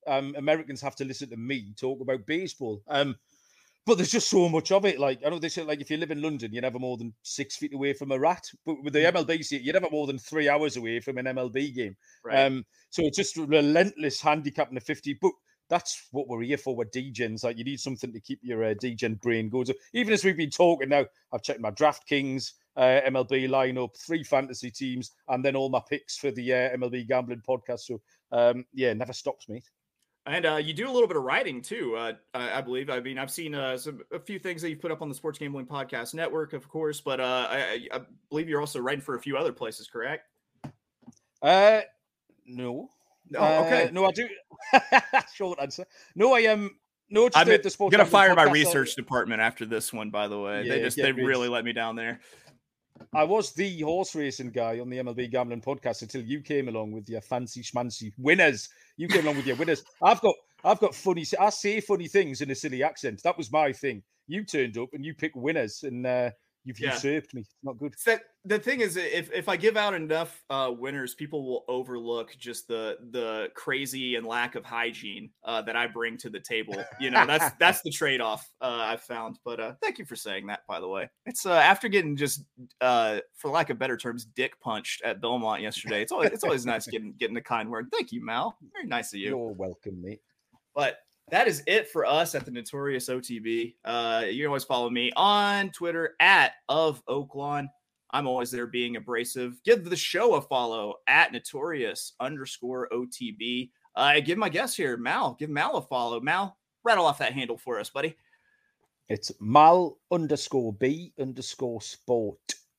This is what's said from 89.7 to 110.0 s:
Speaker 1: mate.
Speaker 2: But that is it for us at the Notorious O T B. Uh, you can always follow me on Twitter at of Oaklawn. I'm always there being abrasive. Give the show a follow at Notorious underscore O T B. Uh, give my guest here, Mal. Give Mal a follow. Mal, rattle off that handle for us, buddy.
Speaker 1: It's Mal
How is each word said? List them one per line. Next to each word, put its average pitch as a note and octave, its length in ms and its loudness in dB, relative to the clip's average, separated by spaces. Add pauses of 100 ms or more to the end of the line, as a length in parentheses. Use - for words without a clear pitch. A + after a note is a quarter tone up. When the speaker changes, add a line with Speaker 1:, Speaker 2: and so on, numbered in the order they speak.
Speaker 1:
mate. G2+ 200 -12 (520)
Speaker 2:
But C#3+ 260 -2 (320)
that G#3+ 160 6
is D3+ 200 -2
it G#3+ 220 2
for D#3 160 0
us D#3 300 2
at B2+ 100 -4
the C3 60 -14
Notorious C3 580 -6
O B2+ 100 -2
T B2+ 200 -10
B. A2+ 440 -4
Uh, A#2 440 0
you A#2 160 -4
can D3+ 40 -2
always C#3 180 -2
follow B2 240 0
me B2 260 -2
on G3+ 560 2
Twitter E3 480 -4
at E3+ 340 8 (160)
of D3+ 360 2
Oaklawn. C#3+ 640 -6 (440)
I'm C#3 160 0
always B2+ 240 -2
there A#2+ 160 -6
being A#2+ 300 -4
abrasive. B2 640 -6
Give G#3 200 4
the F3 120 -4
show F3+ 400 2
a C#3 60 2
follow A2+ 540 -2 (120)
at C#3+ 240 6
Notorious C3 880 -6
underscore B2+ 720 -6
O B2 180 -2
T A#2+ 200 -8
B. B2 400 -6 (240)
Uh, C#3+ 240 4
give D3+ 180 -2
my G#3+ 120 0
guest A3 280 -4
here, C3+ 200 -2
Mal. C3+ 420 -2
Give D3+ 100 -8
Mal D3+ 280 -2
a D#3+ 40 -2
follow. A#2+ 380 -4
Mal, F3 380 -2 (260)
rattle G#3 220 4
off D3 140 2
that B2 140 0
handle A#2+ 240 -4
for A#2 220 -6
us, G#2 100 -8
buddy. D3+ 260 -4 (920)
Speaker 1:
It's G#2 320 -6
Mal D3+ 580 8 (140)